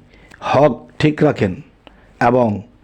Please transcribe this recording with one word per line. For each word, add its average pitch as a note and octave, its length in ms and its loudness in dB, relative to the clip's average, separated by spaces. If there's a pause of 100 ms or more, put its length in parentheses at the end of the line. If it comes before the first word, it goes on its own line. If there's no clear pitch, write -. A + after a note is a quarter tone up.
(400)
হক - 440 0 (140)
ঠিক D3 240 0
রাখেন A2 320 0 (680)
এবং A#2+ 420 0 (220)